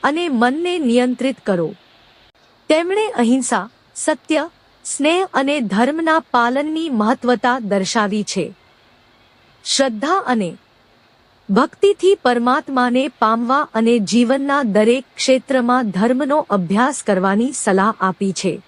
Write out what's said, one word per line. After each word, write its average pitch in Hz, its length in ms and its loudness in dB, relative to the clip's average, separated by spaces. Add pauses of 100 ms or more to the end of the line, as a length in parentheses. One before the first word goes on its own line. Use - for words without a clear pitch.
અને 320 260 0
મનને 294 500 0
નિયંત્રિત 247 600 0
કરો. 170 340 -2 (920)
તેમણે 359 420 0
અહિંસા, 240 600 0 (260)
સત્ય, 311 540 -2 (340)
સ્નેહ 339 500 0
અને 277 260 0
ધર્મના 285 580 0
પાલનની 294 680 -2
મહત્વતા 247 720 0
દર્શાવી 202 640 -2
છે. 185 320 -6 (1080)
શ્રદ્ધા 269 500 -2
અને 226 420 -4 (920)
ભક્તિથી 359 640 2
પરમાત્માને 247 920 0
પામવા 240 680 0
અને 226 240 2
જીવનના 262 640 0
દરેક 220 420 2 (120)
ક્ષેત્રમાં 254 760 0
ધર્મનો 262 600 0
અભ્યાસ 202 520 0
કરવાની 202 500 0
સલાહ 202 480 0
આપી 190 320 -2
છે. 190 360 -4